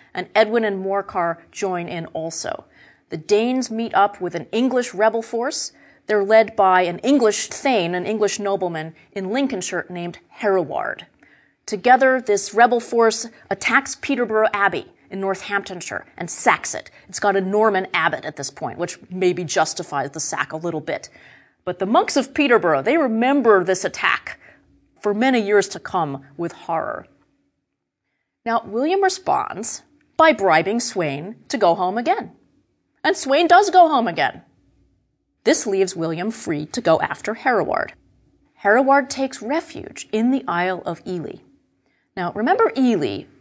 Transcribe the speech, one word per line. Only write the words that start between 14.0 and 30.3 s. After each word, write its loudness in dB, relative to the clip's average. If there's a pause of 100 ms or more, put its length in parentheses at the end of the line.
Peterborough 0
Abbey -2 (240)
in -8
Northamptonshire -6 (100)
and -10
sacks -2
it. -12 (180)
It's -10
got 0
a 2
Norman 2
abbot -2
at -10
this -8
point, -10
which -8 (120)
maybe 0
justifies -2
the -10
sack -6
a -10
little -6
bit. -8 (560)
But -6
the -2
monks 2
of -2
Peterborough, 2
they 2
remember 4
this -2
attack -4 (600)
for -2
many 2
years 2
to -12
come -4 (120)
with -6
horror. -6 (1400)
Now, 0
William 0
responds -2 (340)
by 6